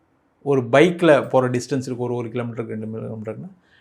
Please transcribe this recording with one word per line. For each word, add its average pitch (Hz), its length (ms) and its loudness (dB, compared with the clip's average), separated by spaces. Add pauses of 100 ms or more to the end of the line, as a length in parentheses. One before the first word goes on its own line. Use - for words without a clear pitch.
(440)
ஒரு 139 180 2
பைக்ல 147 680 4
போற 127 200 2
டிஸ்டன்ஸ் 127 360 -4
இருக்கு, 127 120 -8
ஒரு, 123 160 -4
ஒரு 120 140 -8
கிலோமீட்டருக்கு, 117 400 -8
ரெண்டு 110 200 -8
கிலோமீட்டருக்குன்னா 113 600 -10 (320)